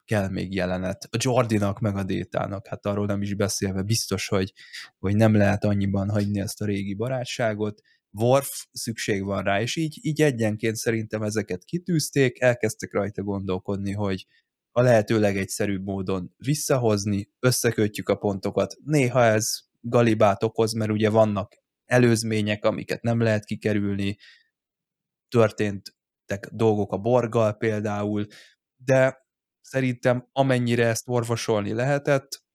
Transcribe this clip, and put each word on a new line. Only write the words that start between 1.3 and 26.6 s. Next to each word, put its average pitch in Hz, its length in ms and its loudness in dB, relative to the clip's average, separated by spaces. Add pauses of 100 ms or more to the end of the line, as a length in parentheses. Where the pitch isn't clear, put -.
meg 104 180 -2
a 98 60 -4
Détának, 98 640 -6
hát - 180 -10
arról 104 200 -2
nem 101 160 -4
is 101 140 -6
beszélve, 98 460 -2
biztos, 101 460 -2
hogy, 98 260 -2 (460)
hogy 98 160 -2
nem 107 200 6
lehet 101 280 4
annyiban 98 460 0
hagyni 104 300 0
ezt - 220 -6
a 107 40 -4
régi 101 280 -4
barátságot. 110 880 -4 (300)
Worf, 123 600 2
szükség 110 520 -4
van 98 200 -4
rá, 101 180 0
és 117 140 -4
így, 156 260 -6
így 151 200 -2
egyenként 113 540 0
szerintem 110 460 -4
ezeket 107 420 -4
kitűzték, 147 800 -2
elkezdtek 120 520 0
rajta 101 300 -2
gondolkodni, 98 680 -4
hogy 98 340 -4 (460)
a 120 100 0
lehető 113 380 4
legegyszerűbb 98 640 -2
módon 95 540 -6
visszahozni, 107 920 0 (100)
összekötjük 110 720 0
a 101 60 4
pontokat. 98 680 -2
Néha 131 400 2
ez 110 360 2 (220)
galibát 113 640 4
okoz, 113 300 0
mert 110 180 -2
ugye 107 180 2
vannak 104 460 2 (300)
előzmények, 110 800 2
amiket - 360 -2
nem 117 180 0
lehet 110 260 2
kikerülni, 101 720 -2 (1080)
történtek - 1200 -2
dolgok 107 400 0